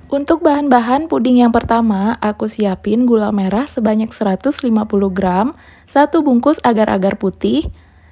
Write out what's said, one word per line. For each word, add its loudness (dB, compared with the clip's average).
Untuk -2
bahan-bahan 2
puding 2
yang 4
pertama, 0
aku -4
siapin -2
gula 2
merah 0
sebanyak -2
seratus -2
lima 0
puluh 0
gram, -2
satu 2
bungkus 2
agar-agar 0
putih, -2